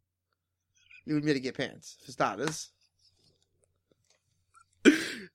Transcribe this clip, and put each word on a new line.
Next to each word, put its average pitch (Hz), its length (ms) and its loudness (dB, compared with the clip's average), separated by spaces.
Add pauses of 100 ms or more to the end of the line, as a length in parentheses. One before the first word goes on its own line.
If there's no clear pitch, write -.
(1040)
You 156 100 -4
wouldn't 147 100 -2
be 151 60 2
able 139 80 2
to 127 40 -6
get 123 120 -4
pants, - 400 -8 (100)
for 135 60 -18
starters. 127 580 -2 (2750)